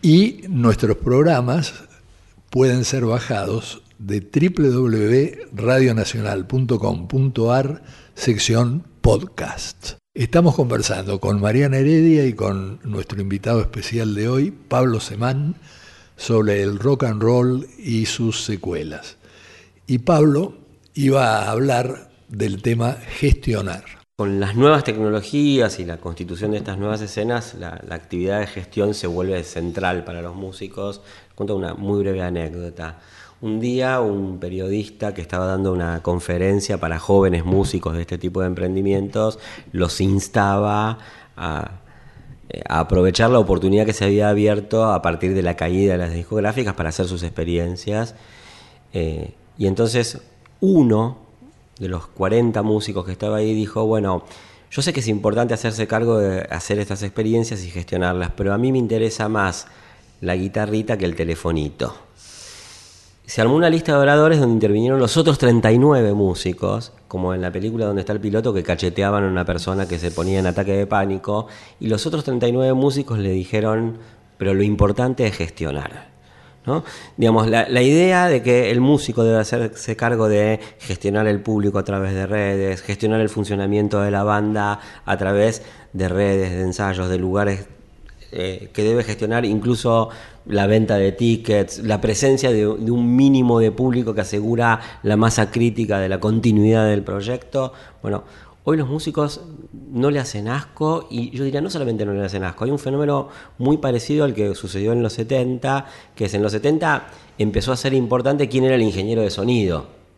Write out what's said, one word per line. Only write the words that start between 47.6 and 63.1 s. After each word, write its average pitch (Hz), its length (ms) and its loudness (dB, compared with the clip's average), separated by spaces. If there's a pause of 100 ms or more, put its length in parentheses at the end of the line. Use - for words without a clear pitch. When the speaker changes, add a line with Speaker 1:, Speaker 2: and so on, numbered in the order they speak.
Speaker 2:
Eh, 78 400 -6 (260)
y 101 80 0
entonces 117 540 0 (400)
uno 127 640 2 (560)
de 95 100 -6
los 90 180 -6
cuarenta 113 560 0
músicos 104 420 -2
que 95 60 -10
estaba 107 280 -4
ahí 110 160 0
dijo, 110 320 -2
"Bueno, 101 360 0 (480)
yo 143 120 -4
sé 165 100 -2
que 143 80 -2
es 113 80 -4
importante 107 440 0
hacerse 110 360 -4
cargo 113 300 2
de 95 240 0
hacer 92 360 -4
estas 98 240 -6
experiencias 110 640 -2
y 87 60 -12
gestionarlas, 90 680 -2
pero 98 160 0
a 101 60 0
mí 127 120 0
me 131 80 2
interesa 110 500 -2
más 101 380 -2 (540)
la 90 160 -2
guitarrita 107 600 -2
que 95 100 -2
el 82 100 -2
telefonito". 80 760 -4 (1300)